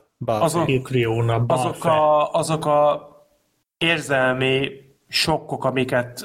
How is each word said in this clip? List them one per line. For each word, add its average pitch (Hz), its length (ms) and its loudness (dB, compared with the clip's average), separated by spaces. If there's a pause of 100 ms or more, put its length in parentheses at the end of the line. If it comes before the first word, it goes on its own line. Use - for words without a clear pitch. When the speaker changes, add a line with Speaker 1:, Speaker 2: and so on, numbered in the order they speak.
(180)
Speaker 1:
Balfe. 120 260 -2
Speaker 2:
Azok, 160 220 0
Speaker 3:
Catriona 117 760 0
Balfe. 120 280 0
Speaker 2:
azok - 160 -8
a, 151 480 2
azok 160 340 -2
a 147 400 2 (720)
érzelmi 135 920 0 (380)
sokkok, - 560 -2
amiket, 127 600 -2